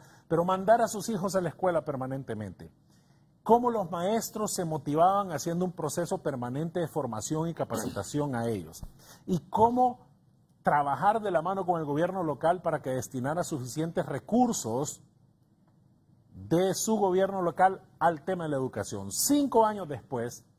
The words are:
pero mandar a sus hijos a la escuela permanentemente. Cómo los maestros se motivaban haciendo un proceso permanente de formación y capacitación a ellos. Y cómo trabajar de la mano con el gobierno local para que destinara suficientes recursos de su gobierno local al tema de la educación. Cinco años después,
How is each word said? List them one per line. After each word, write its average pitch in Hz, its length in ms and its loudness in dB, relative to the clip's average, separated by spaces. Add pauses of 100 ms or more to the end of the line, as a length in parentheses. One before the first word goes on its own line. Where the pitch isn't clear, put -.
(260)
pero 170 180 2
mandar 190 380 4
a 214 60 2
sus 208 200 -6
hijos 190 280 -2
a 190 40 2
la 165 100 -2
escuela 170 340 0
permanentemente. 127 880 -6 (720)
Cómo 240 260 4
los 202 220 -2
maestros 208 600 -2
se 185 120 -2
motivaban 165 680 2
haciendo 170 340 -2
un 180 80 -2
proceso 170 460 -4
permanente 143 600 -4
de 156 80 -2
formación 156 600 -4
y 160 60 -6
capacitación 143 800 -4
a 117 140 -2
ellos. 87 340 -6 (440)
Y 185 120 0 (100)
cómo 240 600 2 (560)
trabajar 151 580 2
de 208 80 -2
la 165 100 4
mano 190 240 -2
con 170 140 2
el 156 80 -2
gobierno 175 380 0
local 160 360 2
para 156 220 -2
que 135 80 -4
destinara 131 540 -2
suficientes 156 600 -4
recursos 151 960 0 (1300)
de 160 400 2
su 220 220 0
gobierno 190 460 2
local 185 400 4 (180)
al 165 240 2
tema 185 200 -2
de 151 60 -4
la 143 60 0
educación. 104 560 -4
Cinco 269 520 4
años 202 240 -2
después, 120 560 -6 (140)